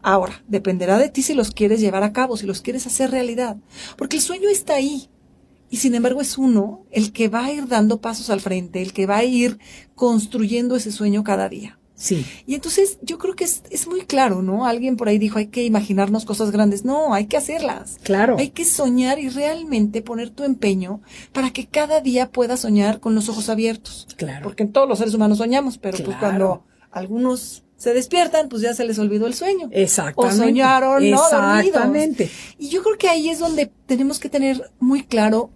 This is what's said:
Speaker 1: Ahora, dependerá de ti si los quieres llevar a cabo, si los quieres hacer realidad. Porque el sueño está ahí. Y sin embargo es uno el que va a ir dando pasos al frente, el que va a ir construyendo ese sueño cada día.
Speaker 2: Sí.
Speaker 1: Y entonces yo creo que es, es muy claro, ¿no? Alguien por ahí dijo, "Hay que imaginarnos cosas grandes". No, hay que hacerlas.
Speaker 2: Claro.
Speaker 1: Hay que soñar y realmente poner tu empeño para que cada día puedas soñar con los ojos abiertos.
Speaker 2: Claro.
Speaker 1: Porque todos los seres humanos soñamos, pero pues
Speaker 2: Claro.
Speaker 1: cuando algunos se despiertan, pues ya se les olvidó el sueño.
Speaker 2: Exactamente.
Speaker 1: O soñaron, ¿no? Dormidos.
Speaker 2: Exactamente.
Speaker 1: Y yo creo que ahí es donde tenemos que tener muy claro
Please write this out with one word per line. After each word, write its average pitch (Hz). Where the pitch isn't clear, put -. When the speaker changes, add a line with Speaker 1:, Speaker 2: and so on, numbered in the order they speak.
Speaker 1:
Ahora, 190
dependerá 190
de 294
ti 269
si 302
los 226
quieres 214
llevar 196
a 208
cabo, 254
si 208
los 190
quieres 254
hacer 262
realidad. 240
Porque 277
el -
sueño 381
está 381
ahí. 277
Y 226
sin 247
embargo 254
es 277
uno 226
el 214
que 226
va 233
a 285
ir 285
dando 220
pasos 226
al 196
frente, 185
el 190
que 190
va 202
a 226
ir 247
construyendo 233
ese 214
sueño 208
cada 196
día. 208
Speaker 2:
Sí. 160
Speaker 1:
Y 262
entonces 359
yo 330
creo 381
que 359
es, -
es -
muy 370
claro, 233
¿no? 202
Alguien 240
por 226
ahí 208
dijo, 214
"Hay 214
que 240
imaginarnos 208
cosas 208
grandes". 208
No, 277
hay 208
que 294
hacerlas. 294
Speaker 2:
Claro. 208
Speaker 1:
Hay 277
que 330
soñar 254
y 269
realmente 269
poner 233
tu 277
empeño 208
para 262
que 247
cada 302
día 254
puedas 247
soñar 214
con 220
los 220
ojos 214
abiertos. 226
Speaker 2:
Claro. 143
Speaker 1:
Porque 208
todos 269
los 214
seres 220
humanos 214
soñamos, 247
pero 190
pues 190
Speaker 2:
Claro. -
Speaker 1:
cuando 196
algunos 240
se 240
despiertan, 311
pues 233
ya 233
se 247
les 220
olvidó 214
el 240
sueño. 349
Speaker 2:
Exactamente. 196
Speaker 1:
O -
soñaron, 262
¿no? 269
Dormidos. 208
Speaker 2:
Exactamente. 277
Speaker 1:
Y 285
yo 359
creo 427
que 392
ahí 330
es 320
donde 311
tenemos 269
que 294
tener 269
muy 262
claro 214